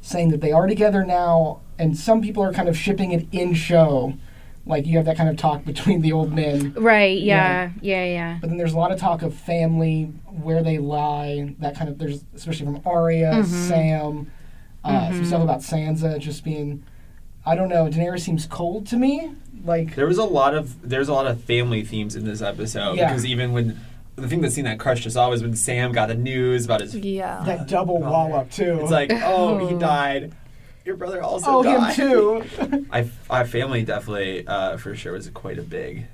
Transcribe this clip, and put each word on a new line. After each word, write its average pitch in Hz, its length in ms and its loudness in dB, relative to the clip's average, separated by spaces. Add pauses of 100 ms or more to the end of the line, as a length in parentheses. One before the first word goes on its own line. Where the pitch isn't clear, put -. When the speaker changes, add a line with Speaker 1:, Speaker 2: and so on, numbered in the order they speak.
Speaker 1:
saying 170 300 0
that 151 100 2
they 151 120 2
are 170 140 6
together 202 380 4
now, 170 560 2 (180)
and 160 180 2
some 226 240 4
people 208 220 -2
are 190 100 2
kind 175 160 0
of 165 80 2
shipping 190 360 0
it 165 200 0
in 180 220 0
show. 151 600 4 (520)
Like, 151 200 -2
you 165 100 2
have 160 100 4
that 160 100 0
kind 165 120 2
of 151 80 0
talk 151 280 0
<laughs> - 20 -6
between 165 360 2
the 156 100 4
old 156 200 0
men. 143 420 0
Speaker 2:
Right, 208 460 4
Speaker 1:
Yeah. 185 500 2 (100)
Speaker 2:
yeah, 185 240 -2
yeah, 180 80 -2
yeah. 170 280 -4
Speaker 1:
But 165 100 -4
then 170 80 -2
there's 165 160 0
a 165 40 0
lot 180 140 2
of 185 80 -4
talk 170 220 0
of 165 120 -4
family, 160 680 0 (220)
where 165 360 -2
they 160 160 0
lie, 147 800 -2
that 143 180 -4
kind 151 120 -4
of, 143 100 -10
there's, 143 260 -6 (100)
especially 156 320 -8
from 143 180 -4
Arya, 165 480 4
Speaker 2:
Mm-hmm. 175 360 2
Speaker 1:
Sam, 156 600 0 (540)
uh, 185 220 2
some 180 80 -2
Speaker 2:
Mm-hmm. 175 100 0
Speaker 1:
stuff 170 180 2
about 160 180 2
Sansa 156 600 -2
just 151 240 -10
being, 147 400 -6 (640)
I 165 100 2
don't 185 120 0
know, 170 200 4
Daenerys 175 320 0
seems 165 260 -2
cold 185 420 -6
to 240 80 0
me. 294 360 0 (320)
Like 165 320 0
Speaker 3:
There 135 100 2
was 180 120 2
a 220 60 2
lot 143 300 4
of, 127 340 -6
there's 135 200 0
a 147 60 0
lot 135 120 2
of 117 160 -2
family 120 400 0
themes 104 320 -6
in 107 100 -6
this 107 180 -6
episode, 101 560 -4
Speaker 1:
Yeah. 170 100 4
Speaker 3:
because 123 180 0
even 123 260 0
when, 117 280 0 (360)
the 131 120 -6
thing 165 140 0
that 131 100 0
scene 139 120 -4
that 110 140 -4
crushed 120 300 0
us 113 80 -4
all 123 140 4
was 117 120 0
when 117 140 -2
Sam 123 340 0
got 113 160 2
the 113 80 -2
news 123 520 0
about 110 160 2
his 107 120 -10
Speaker 4:
Yeah. 190 500 -4
Speaker 1:
That 170 220 -4
double 180 300 0
Speaker 3:
Oh, 151 140 0
Speaker 1:
wallop, 160 380 0
too. 175 320 0
Speaker 3:
It's 156 120 0
like, 143 200 2
"Oh, 226 540 2
he 175 80 0
Speaker 2:
Oh. 175 60 -2
Speaker 3:
died. 143 520 0 (520)
Your - 100 -6
brother 254 260 -8
also - 280 -4
Speaker 1:
Oh, 320 160 6
Speaker 3:
died." 240 300 4
Speaker 1:
him 269 160 4
too. 233 800 2
<laughs> - 40 -10
Speaker 3:
I, 120 160 0 (200)
our 127 160 2
family 120 380 -2
definitely, 101 640 -4
uh, 95 300 -2
for 101 180 -10
sure 87 200 -8
was 101 160 -10
quite - 280 -10
a - 40 -10
big 87 520 -8